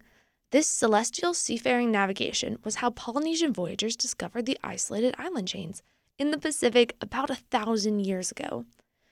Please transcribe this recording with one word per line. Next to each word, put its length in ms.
This 180
celestial 640
seafaring 580
navigation 720
was 120
how 140
Polynesian 640
voyagers 420
discovered 500
the 180
isolated 540
island 300
chains 360
in 140
the 60
Pacific 640
about 300
a 60
thousand 640
years 300
ago. 340